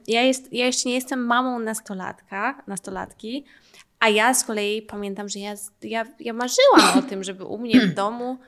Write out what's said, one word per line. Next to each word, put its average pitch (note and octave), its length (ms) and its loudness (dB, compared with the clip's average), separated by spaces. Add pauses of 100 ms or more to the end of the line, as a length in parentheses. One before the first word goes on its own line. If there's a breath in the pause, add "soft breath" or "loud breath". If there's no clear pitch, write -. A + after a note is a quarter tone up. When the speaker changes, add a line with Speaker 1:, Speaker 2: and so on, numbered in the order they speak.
Speaker 1:
ja A3+ 140 0
jest, C4 320 0
ja B3 120 -2
jeszcze B3+ 240 -2
nie B3 60 -2
jestem B3+ 300 -4
mamą B3 340 0
nastolatka, A3 1080 -8
nastolatki, G3 760 -10 (540 loud breath)
a A3+ 100 6
ja G#3+ 240 4
z B3+ 100 0
kolei G#3+ 380 -4
pamiętam, G#3 480 -10
że G3+ 100 -10
ja G#3 160 -10
z-, - 160 -16 (100)
ja, A3+ 240 -6 (140)
ja A#3 140 -8
marzyłam C4+ 680 6
o - 20 0
tym, G3 220 -8
żeby F#3+ 220 -10
u G#3 120 -10
mnie A#3 240 4
w F#3 160 2
Speaker 2:
<clears throat> G3 60 -2
Speaker 1:
domu A#3+ 340 -4 (100)